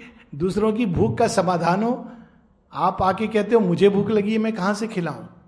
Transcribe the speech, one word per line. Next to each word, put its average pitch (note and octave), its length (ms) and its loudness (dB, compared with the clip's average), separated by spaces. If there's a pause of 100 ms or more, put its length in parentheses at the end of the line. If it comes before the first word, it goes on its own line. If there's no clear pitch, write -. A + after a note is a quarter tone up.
(340)
दूसरों F#3+ 380 0
की A3 140 0
भूख F#3 320 0
का A3+ 100 4
समाधान F3 540 0
हो। A#3+ 280 -4 (640)
आप F3+ 300 -2
आके F#3+ 240 0
कहते G#3+ 280 0
हो, A3+ 60 6
'मुझे F#3 280 4
भूख G3 200 0
लगी G#3+ 240 0
है, A3 60 0
मैं A3 140 -2
कहाँ G#3 220 -2
से G#3+ 140 -6
खिलाऊं?'" D#3+ 380 -6 (220)